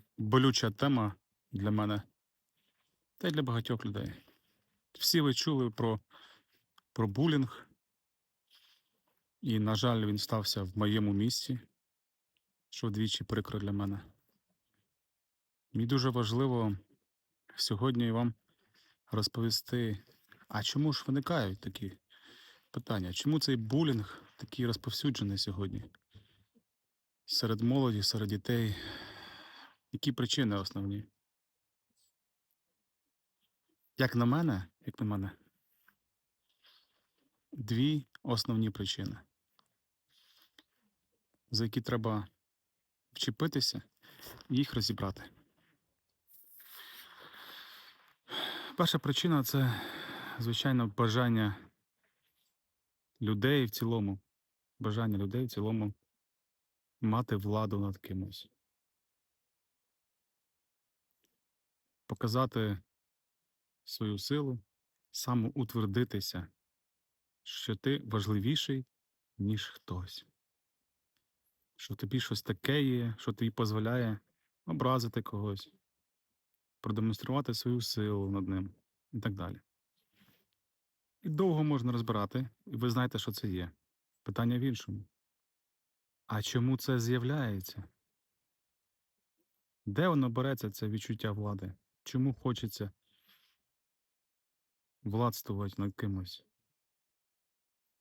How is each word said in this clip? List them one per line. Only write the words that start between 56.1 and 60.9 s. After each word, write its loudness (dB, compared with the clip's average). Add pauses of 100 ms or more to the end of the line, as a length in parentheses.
мати 2
владу 0
над -2
кимось. -8 (3500)